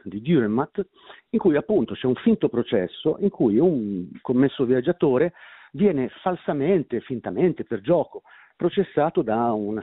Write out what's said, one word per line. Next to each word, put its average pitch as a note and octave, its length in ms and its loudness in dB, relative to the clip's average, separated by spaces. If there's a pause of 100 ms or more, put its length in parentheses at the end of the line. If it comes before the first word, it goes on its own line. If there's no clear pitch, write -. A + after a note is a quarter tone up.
di G2+ 160 -10
Dürrenmatt, C3 640 0 (440)
in A3+ 100 -2
cui D#3 160 4
appunto C#3 380 0
c'è - 120 -6
un B2+ 80 2
finto G#3 340 2
processo A2+ 720 -2
in G3+ 120 0
cui A2+ 280 2
un G#2+ 500 0 (120)
commesso C3 440 0
viaggiatore C3 680 0 (400)
viene C#3+ 360 0 (140)
falsamente, D#3+ 800 -2
fintamente, A#2+ 640 -2
per G#2 160 -6
gioco, C3 420 0 (340)
processato E3+ 640 0
da A#2 300 0
una G#2+ 300 -4